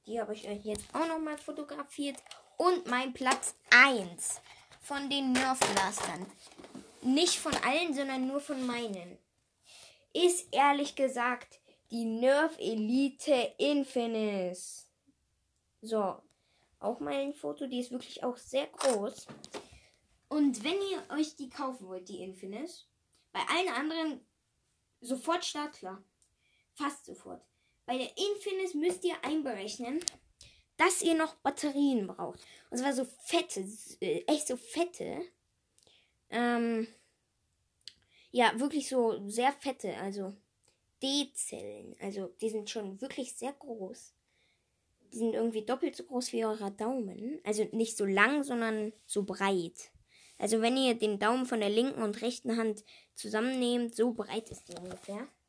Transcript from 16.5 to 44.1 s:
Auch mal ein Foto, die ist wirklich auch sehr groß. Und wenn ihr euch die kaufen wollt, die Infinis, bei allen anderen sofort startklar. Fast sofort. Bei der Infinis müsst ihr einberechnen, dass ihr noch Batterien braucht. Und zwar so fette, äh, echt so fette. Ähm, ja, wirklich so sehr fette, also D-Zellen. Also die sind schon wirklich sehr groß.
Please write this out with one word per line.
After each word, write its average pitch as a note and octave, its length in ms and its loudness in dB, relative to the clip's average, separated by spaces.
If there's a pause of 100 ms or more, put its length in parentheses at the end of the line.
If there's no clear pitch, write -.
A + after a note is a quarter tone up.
Auch A#3+ 220 -2
mal C#4+ 140 -2
ein C#4 200 -2
Foto, D4 320 -6
die B3 140 -2
ist B3 100 -6
wirklich - 320 -8
auch B3 140 -2
sehr C#4 300 -2
groß. A#3 600 0 (1000)
Und C#4 340 2
wenn F4 180 0 (100)
ihr F4 200 -4
euch D4+ 240 0
die C4 140 -10
kaufen B3+ 400 -6
wollt, F#3 200 -10
die F3+ 140 -10
Infinis, G3 640 -10 (460)
bei - 80 -4
allen F4+ 300 0
anderen D#4 560 -4 (720)
sofort C4+ 440 -2
startklar. G#3 580 -8 (720)
Fast D4 320 -6
sofort. - 360 -14 (440)
Bei B3+ 100 -2
der C4 200 -4
Infinis F#4+ 580 -2
müsst F4 300 0
ihr E4+ 200 2
einberechnen, B3+ 760 -2 (760)
dass F4+ 240 6
ihr E4 140 4
noch D#4+ 220 2
Batterien C#4 680 2
braucht. - 340 -8 (300)
Und A#3+ 60 -6
zwar C4 160 2
so B3+ 140 0 (180)
fette, D#4+ 420 0 (340)
äh, F3 260 0
echt D4 200 2
so B3 120 -2
fette. - 640 -4 (1040)
Ähm, A#3 580 0 (1400)
ja, A#3 300 4
wirklich C#4+ 300 0
so A3+ 380 2
sehr A#3+ 240 2
fette, B3 440 -6
also G3 400 -6 (640)
D-Zellen. - 1000 -4
Also G3 240 -6 (160)
die A3 80 0
sind G#3 180 -6
schon G3 320 -8
wirklich C4 340 -6
sehr C4+ 200 -8
groß. A3+ 580 -12 (1000)